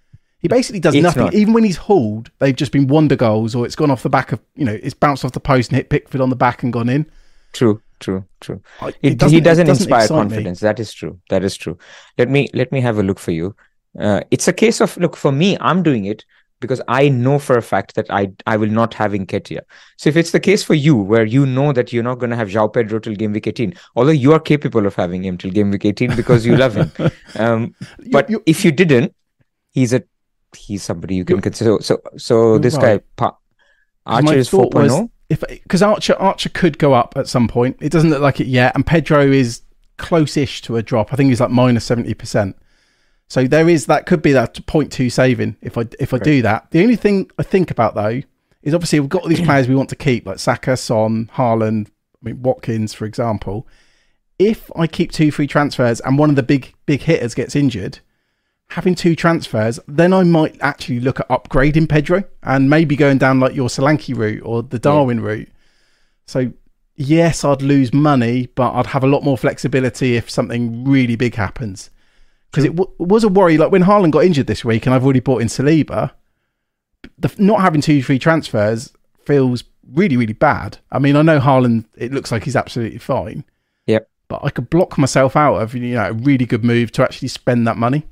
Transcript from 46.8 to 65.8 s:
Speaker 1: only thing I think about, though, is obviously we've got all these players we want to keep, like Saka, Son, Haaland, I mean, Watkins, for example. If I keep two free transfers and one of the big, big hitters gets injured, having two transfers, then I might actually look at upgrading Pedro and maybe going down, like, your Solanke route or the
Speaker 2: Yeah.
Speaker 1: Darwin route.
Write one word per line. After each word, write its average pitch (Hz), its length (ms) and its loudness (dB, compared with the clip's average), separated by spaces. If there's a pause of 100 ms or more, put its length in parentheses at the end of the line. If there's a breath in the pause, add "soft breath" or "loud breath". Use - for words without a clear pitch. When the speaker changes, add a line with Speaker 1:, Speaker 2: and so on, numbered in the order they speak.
Speaker 1:
only 233 140 4
thing 196 420 0
I 156 40 -4
think 190 280 0
about, - 240 0
though, 110 260 -2 (420)
is 143 120 -2
obviously 170 260 0
we've 139 80 -2
got 180 140 -2
all 160 80 -6
these 156 100 0
players 139 280 2
we 131 60 2
want 135 140 0
to - 80 -12
keep, 123 300 -2
like 95 120 -10
Saka, 127 380 -2
Son, 110 600 -2
Haaland, 110 500 0
I - 400 -20
mean, 123 160 -12
Watkins, 117 500 -4
for - 140 -10
example. 107 600 -6 (720)
If 214 380 0
I 165 100 0
keep - 260 -4
two 151 180 2
free 147 160 -4
transfers 131 540 -2
and 135 180 0
one 151 100 4
of 143 80 2
the 135 60 2
big, 139 320 -2 (100)
big 143 200 -2
hitters 151 280 0
gets - 240 -6
injured, 123 440 -2 (680)
having 180 260 -2
two 165 220 0
transfers, 117 720 -2
then 170 240 2
I 185 120 4
might 160 360 2
actually 127 400 -6
look 127 180 -2
at - 120 -6
upgrading 143 580 0
Pedro 165 360 0 (180)
and 135 260 0
maybe 147 280 2
going 139 200 4
down, 131 240 2
like, 131 140 0
your 127 140 -2
Solanke 139 460 -2
route 107 300 -4
or 117 180 -6
the 131 140 -10
Speaker 2:
Yeah. 110 40 -8
Speaker 1:
Darwin 139 400 0
route. 107 280 -8 (800)